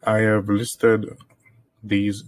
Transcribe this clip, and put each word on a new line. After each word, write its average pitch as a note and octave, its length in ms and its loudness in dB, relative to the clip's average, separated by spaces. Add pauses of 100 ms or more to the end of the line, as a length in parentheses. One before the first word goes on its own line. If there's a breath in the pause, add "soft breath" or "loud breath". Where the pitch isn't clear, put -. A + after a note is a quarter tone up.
I A2 160 2
have G#2+ 280 2
listed G#2+ 680 0 (640)
these G2+ 440 -2